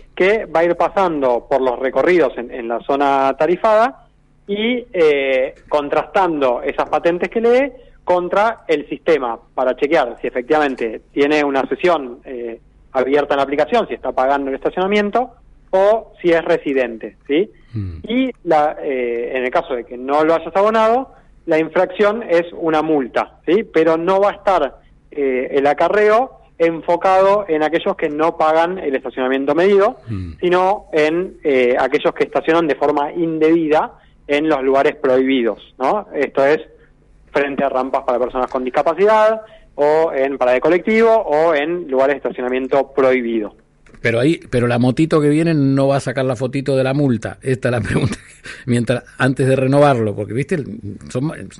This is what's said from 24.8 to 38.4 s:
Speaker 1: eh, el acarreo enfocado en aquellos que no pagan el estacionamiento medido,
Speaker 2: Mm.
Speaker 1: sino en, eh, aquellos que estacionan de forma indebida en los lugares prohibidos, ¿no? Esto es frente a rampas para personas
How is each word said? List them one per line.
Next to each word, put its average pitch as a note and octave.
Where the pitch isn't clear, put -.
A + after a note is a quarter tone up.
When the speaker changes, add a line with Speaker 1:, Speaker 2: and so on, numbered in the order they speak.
Speaker 1:
eh, C3+
el C#3
acarreo G#3+
enfocado F#3+
en D#3
aquellos D#3+
que D#3+
no D3
pagan E3
el D3+
estacionamiento C3
medido, G3
Speaker 2:
Mm. F#2
Speaker 1:
sino F#3
en, E3
eh, B2+
aquellos D3
que C#3+
estacionan D#3+
de C#3
forma D3
indebida E3
en D3
los C#3
lugares C3+
prohibidos, C3
¿no? F#3
Esto C#3
es D3+
frente C#3
a C#3
rampas C3
para B2
personas B2